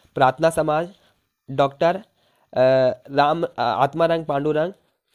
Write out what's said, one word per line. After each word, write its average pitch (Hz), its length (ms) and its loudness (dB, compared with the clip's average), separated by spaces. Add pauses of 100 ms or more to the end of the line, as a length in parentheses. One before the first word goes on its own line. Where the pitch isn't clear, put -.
(140)
प्रार्थना 139 360 2
समाज, 160 440 -4 (560)
डॉक्टर, 139 460 0
अ, - 680 -8 (480)
राम, 143 320 0
अ, - 180 -8
आत्मारंग 143 640 0
पांडुरंग, 151 480 -2 (420)